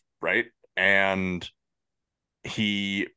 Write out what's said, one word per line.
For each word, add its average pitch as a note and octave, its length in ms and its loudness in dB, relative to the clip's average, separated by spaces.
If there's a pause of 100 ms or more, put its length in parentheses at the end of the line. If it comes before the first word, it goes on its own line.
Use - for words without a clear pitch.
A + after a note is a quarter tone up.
(220)
right? F#2+ 240 0 (320)
And F#2+ 720 2 (960)
he G2+ 720 -2